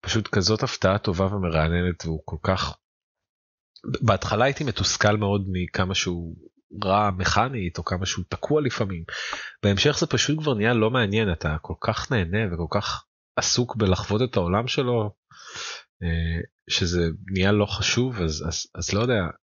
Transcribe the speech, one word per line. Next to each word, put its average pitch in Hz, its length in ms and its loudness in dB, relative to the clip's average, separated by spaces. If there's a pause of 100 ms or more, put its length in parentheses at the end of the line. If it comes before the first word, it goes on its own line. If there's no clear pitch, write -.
ופשוט 104 260 -2
כזאת 104 360 2
הפתעה 98 340 2
טובה 95 280 0
ומרעננת, 87 800 0
והוא 80 200 -4
כל 80 180 -10
כך, - 340 0 (1200)
בהתחלה 110 440 2
הייתי 143 180 0
מתוסכל 107 540 2
מאוד 101 340 0
מכמה 92 440 -2
שהוא 85 400 -4 (480)
רע 104 340 4
מכנית, 101 600 0
או 90 80 -6
כמה 92 200 -2
שהוא - 240 -4
תקוע - 320 0
לפעמים. 98 420 -2 (600)
בהמשך 101 360 4
זה 160 80 0
פשוט 147 320 0
כבר 151 140 0
נהיה 110 200 2
לא 110 180 4
מעניין, 110 400 2
אתה 78 300 -2
כל - 200 -10
כך - 300 -2
נהנה 98 420 0
וכל 85 260 -2
כך - 240 -6 (320)
עסוק - 400 0
בלחוות 104 540 2
את - 80 -10
העולם 98 300 2
שלו, 120 480 0 (880)
אה, 82 360 0 (300)
שזה 87 380 0 (260)
נהיה 95 180 4
לא 104 140 4
חשוב, 117 560 -2
אז, 78 260 -2
אז, - 280 -6
אז - 180 -4
לא 101 80 2
יודע 120 200 2 (220)